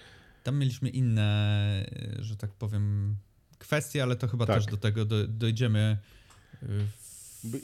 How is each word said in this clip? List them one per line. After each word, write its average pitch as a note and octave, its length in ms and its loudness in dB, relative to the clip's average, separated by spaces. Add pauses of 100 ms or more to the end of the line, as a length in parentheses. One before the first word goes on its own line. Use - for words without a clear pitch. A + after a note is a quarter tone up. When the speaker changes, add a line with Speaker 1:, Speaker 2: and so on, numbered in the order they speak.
(440)
Speaker 1:
Tam C3+ 160 -2
mieliśmy C3 300 -2
inne, G#2 960 2 (340)
że G#2+ 180 -6
tak G2+ 140 -6
powiem, G#2 640 -2 (420)
kwestie, C#3+ 460 -2
ale B2 120 0
to B2 120 -2
chyba A#2+ 180 2
Speaker 2:
Tak. G#2+ 100 4
Speaker 1:
też G#2 100 4
do G#2 120 -2
tego G#2+ 280 0
do-, G#2+ 220 2
dojdziemy, A2 680 2 (680)
y, - 40 -8
w G#2 360 -4 (400)
Speaker 2:
Bo, A2+ 200 -6